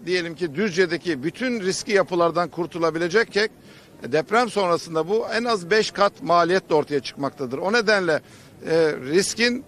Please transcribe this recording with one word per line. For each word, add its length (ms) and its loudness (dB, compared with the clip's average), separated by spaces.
diyelim 280 -4
ki 200 -6
Düzce'deki 680 0
bütün 380 -4
riskli 320 -4
yapılardan 560 2
kurtulabilecekken, 1000 -2
e, 100 -8
deprem 380 2
sonrasında 580 0
bu 260 0
en 100 -2
az 260 -2
beş 200 2
kat 320 0
maliyetle 520 2
ortaya 260 0
çıkmaktadır. 580 -6
O 140 -2
nedenle, 480 2
e, 220 4
riskin 580 0